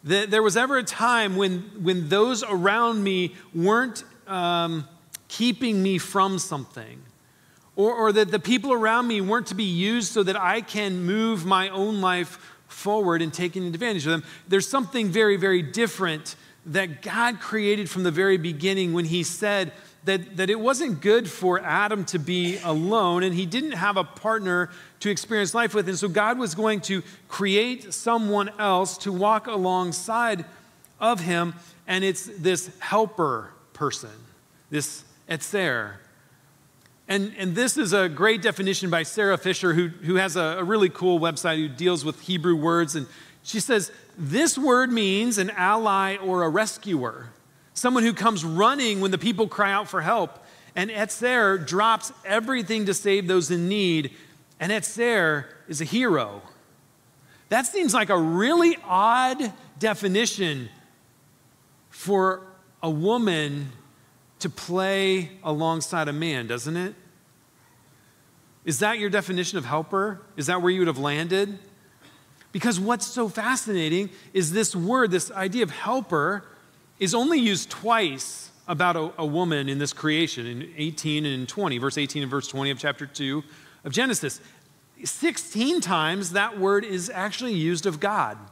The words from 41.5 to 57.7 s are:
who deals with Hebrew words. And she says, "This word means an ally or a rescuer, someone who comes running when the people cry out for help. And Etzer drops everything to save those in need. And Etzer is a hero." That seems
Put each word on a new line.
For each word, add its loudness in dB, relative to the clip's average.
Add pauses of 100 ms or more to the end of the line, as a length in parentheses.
who -2
deals -2
with -6
Hebrew 0
words. 2
And -6 (360)
she -6
says, 0 (260)
"This 0
word 4
means 2
an 0
ally 2
or 0
a 2
rescuer, -2 (440)
someone 2
who 4
comes 0
running 2
when 0
the 0
people 0
cry 0
out -2
for -2
help. 0 (380)
And -2
Etzer 0
drops 2 (120)
everything -2
to 0
save 0
those 2
in 0
need. 0 (480)
And -4
Etzer 0 (200)
is -8
a -4
hero." 0 (1080)
That 2
seems 0